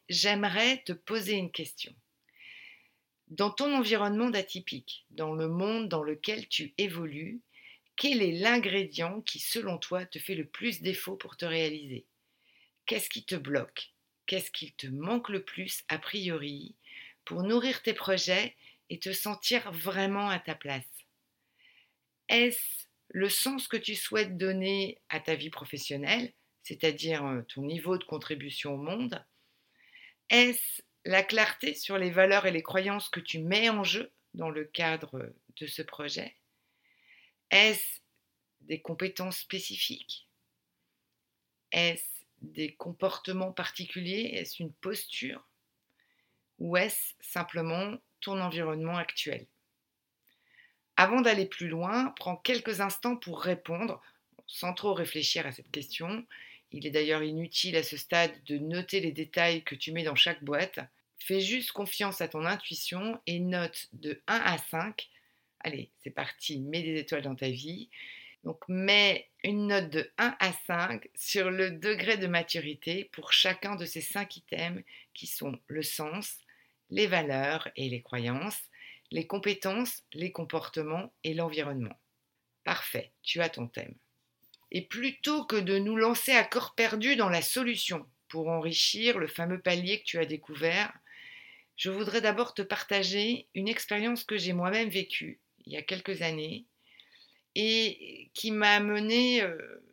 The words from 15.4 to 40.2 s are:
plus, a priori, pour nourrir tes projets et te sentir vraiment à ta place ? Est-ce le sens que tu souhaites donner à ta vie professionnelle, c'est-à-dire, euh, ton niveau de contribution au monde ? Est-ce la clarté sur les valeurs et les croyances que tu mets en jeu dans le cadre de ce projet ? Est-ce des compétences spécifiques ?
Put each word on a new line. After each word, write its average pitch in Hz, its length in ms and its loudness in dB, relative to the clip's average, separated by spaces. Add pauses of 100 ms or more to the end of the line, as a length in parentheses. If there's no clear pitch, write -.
plus, - 460 -8
a 156 120 -2
priori, 156 760 -4 (480)
pour 175 200 -4
nourrir 240 380 2
tes 220 120 0
projets 190 640 2 (340)
et 170 80 -8
te 190 140 -6
sentir 208 580 0
vraiment 196 580 0
à 185 80 2
ta 160 160 -6
place ? 139 320 -6 (1400)
Est-ce 240 560 2 (240)
le 190 200 0
sens 262 380 0
que 226 100 -2
tu 214 180 -4
souhaites 202 420 0
donner 190 640 0 (100)
à 156 100 -2
ta 160 140 0
vie 147 160 -2
professionnelle, 147 800 -2 (300)
c'est-à-dire, 156 640 0
euh, 131 160 0
ton 135 220 -8
niveau 165 340 0
de 180 60 -10
contribution 143 720 -6
au - 20 -4
monde ? 208 480 -4 (1040)
Est-ce 240 540 6 (200)
la 185 200 6
clarté 220 500 2
sur - 240 -2
les 180 140 2
valeurs 190 340 8
et 185 60 4
les 165 100 2
croyances 196 480 0
que - 100 -4
tu 165 200 -6
mets 208 300 4
en 208 140 4
jeu 185 280 0 (240)
dans 165 160 -4
le 151 140 -4
cadre 156 680 -2 (260)
de 156 60 -10
ce 147 160 -6
projet ? - 540 -8 (1120)
Est-ce 208 520 4 (600)
des 156 200 -6
compétences 185 580 -6
spécifiques ? - 880 -6 (1400)